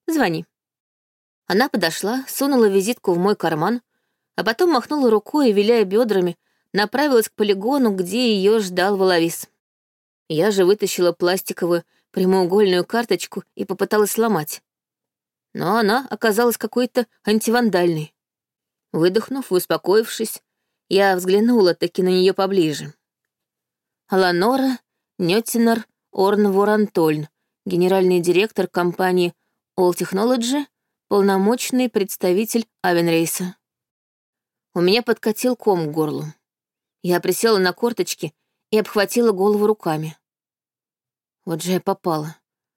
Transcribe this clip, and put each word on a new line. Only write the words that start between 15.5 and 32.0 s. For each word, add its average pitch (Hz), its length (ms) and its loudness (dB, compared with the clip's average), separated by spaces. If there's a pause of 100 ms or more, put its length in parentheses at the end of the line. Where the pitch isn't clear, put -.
Но 175 240 -2
она 233 320 0
оказалась 226 480 0
какой-то 240 500 -2 (160)
антивандальной. 190 880 0 (800)
Выдохнув 202 600 -2
и 185 40 2
успокоившись, 190 840 -2 (480)
я 190 260 4
взглянула 190 580 4
таки 175 300 -4
на 185 60 2
нее 185 240 4
поближе. 180 600 -2 (1160)
Аланора 208 720 0 (380)
Нетинор 226 680 0 (260)
Орн 202 400 2
Ворантольн, 190 760 0 (380)
генеральный 180 540 2
директор 180 480 0
компании 180 640 -2 (440)
All 180 140 2
Technology, 233 760 -2 (420)
полномочный 202 800 0
представитель 208 800 -2 (140)